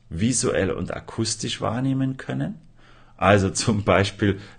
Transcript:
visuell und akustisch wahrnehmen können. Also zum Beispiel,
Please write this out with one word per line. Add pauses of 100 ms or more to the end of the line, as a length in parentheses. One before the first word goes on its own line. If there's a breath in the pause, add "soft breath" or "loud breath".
visuell
und
akustisch
wahrnehmen
können. (600 soft breath)
Also
zum
Beispiel, (180 loud breath)